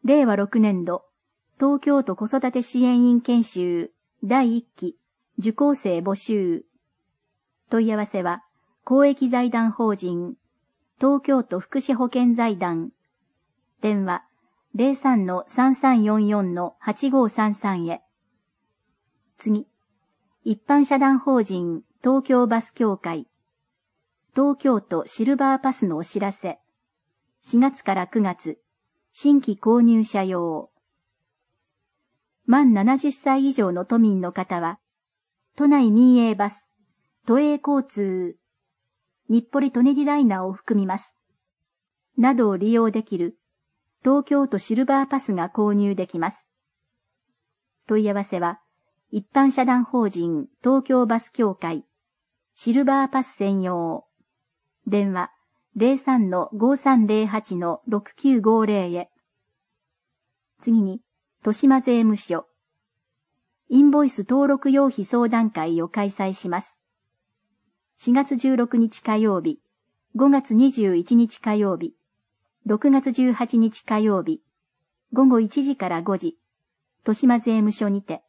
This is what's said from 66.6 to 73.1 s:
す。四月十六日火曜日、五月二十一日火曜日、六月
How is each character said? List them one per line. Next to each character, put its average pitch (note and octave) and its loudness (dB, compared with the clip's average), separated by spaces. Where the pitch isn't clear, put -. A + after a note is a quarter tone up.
す。 - -20
四 A#3+ -2
月 C4+ 0
十 C4 0
六 A#3+ -2
日 A3+ 0
火 G#3+ -2
曜 G#3 0
日、 D#3 -6
五 C4 4
月 C4+ 2
二 C4 6
十 G3+ 0
一 F3+ 2
日 A#3 2
火 G#3+ -4
曜 G3+ 0
日、 E3+ -10
六 A3 0
月 C4+ 2